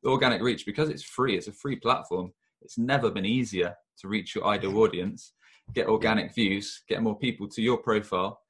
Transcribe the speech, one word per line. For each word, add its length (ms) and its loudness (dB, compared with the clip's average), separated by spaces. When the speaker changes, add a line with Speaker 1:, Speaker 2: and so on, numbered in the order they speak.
Speaker 1:
the 60 0
organic 320 2
reach, 240 0
because 240 -2
it's 140 -8
free, 320 0
it's 120 -4
a 60 -12
free 240 -6
platform, 540 -2
it's 160 -12
never 340 2
been 140 -4
easier 500 0
to 80 -14
reach 280 -4
your 100 -2
ideal 260 0
Speaker 2:
Yeah. 60 0
Speaker 1:
audience, 560 0
get 140 0
Speaker 2:
Yeah. 40 4
Speaker 1:
organic 420 2
views, 540 0
get 160 -2
more 140 0
people 320 -4
to 120 -6
your 160 2
profile 600 0